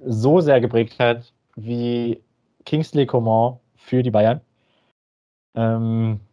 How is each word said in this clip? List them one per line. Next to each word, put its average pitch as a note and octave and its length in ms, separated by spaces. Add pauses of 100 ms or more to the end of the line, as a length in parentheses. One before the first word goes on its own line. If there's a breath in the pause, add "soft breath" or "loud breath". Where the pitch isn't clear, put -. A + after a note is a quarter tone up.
so B2+ 340
sehr C#3+ 220
geprägt A#2 360
hat A#2+ 360 (240)
wie A#2+ 640 (440)
Kingsley D3+ 400
Coman A#2 540 (180)
für B2+ 260
die B2 80
Bayern. A2 300 (1120)
Ähm, A2+ 640 (140)